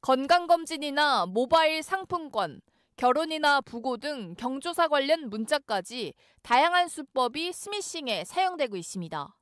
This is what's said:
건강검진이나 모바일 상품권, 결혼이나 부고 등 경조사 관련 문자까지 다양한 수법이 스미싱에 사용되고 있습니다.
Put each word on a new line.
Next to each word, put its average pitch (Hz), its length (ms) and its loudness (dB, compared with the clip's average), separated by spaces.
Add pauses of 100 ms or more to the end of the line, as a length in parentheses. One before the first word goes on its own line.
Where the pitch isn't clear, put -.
건강검진이나 294 1300 2
모바일 311 560 2
상품권, 302 760 -4 (360)
결혼이나 294 640 2
부고 233 360 -6
등 226 380 -8
경조사 277 520 -2
관련 294 420 0
문자까지 220 880 -4 (260)
다양한 349 460 4
수법이 294 680 -4
스미싱에 320 720 -6
사용되고 339 500 -2
있습니다. 160 680 -8